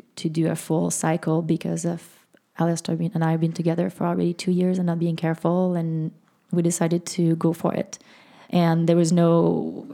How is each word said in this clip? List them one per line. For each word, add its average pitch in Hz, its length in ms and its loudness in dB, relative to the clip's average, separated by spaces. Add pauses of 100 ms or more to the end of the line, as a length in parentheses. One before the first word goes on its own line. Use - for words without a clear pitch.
(140)
to - 140 -6
do 160 200 0
a 165 60 0
full 165 380 -2
cycle 165 500 0
because 165 420 -2
of 170 160 -4 (600)
Alistair 170 340 -2
and 165 300 -2
I 160 80 2
have 160 80 0
been 165 120 0
together 170 380 -2
for - 160 -4
already 175 260 0
two 185 200 -2
years 180 260 0
and 180 80 0
not 170 140 0
being 165 160 0
careful, 170 580 0
and 160 380 -2 (400)
we 175 100 2
decided 170 440 0
to 165 300 0
go 165 160 2
for 165 220 -4
it. - 240 -6 (520)
And 165 380 2
there 170 60 6
was 170 160 4
no, 170 840 2